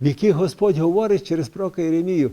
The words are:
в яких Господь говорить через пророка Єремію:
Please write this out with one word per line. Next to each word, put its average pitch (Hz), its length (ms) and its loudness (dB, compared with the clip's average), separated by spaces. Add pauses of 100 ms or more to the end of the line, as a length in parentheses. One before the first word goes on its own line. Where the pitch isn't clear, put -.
в 139 60 0
яких 180 280 2
Господь 185 420 0
говорить 190 500 0
через 165 220 -2
пророка 185 320 -6
Єремію: 165 520 0